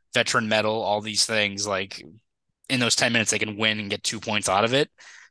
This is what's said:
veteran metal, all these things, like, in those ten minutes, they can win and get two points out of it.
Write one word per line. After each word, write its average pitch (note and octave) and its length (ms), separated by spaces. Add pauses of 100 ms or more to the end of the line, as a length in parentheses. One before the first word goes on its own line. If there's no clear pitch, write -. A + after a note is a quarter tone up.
(140)
veteran A#2+ 340
metal, G#2+ 340
all G2+ 180
these G#2 260
things, G#2 400
like, G2 360 (640)
in C3 120
those A#2 140
ten A#2+ 200
minutes, A2+ 160
they G#2+ 80
can G#2+ 180
win G#2+ 240
and G2+ 80
get G#2 140
two A2+ 180
points G#2 260
out G2 160
of A#2 120
it. C#3+ 160 (400)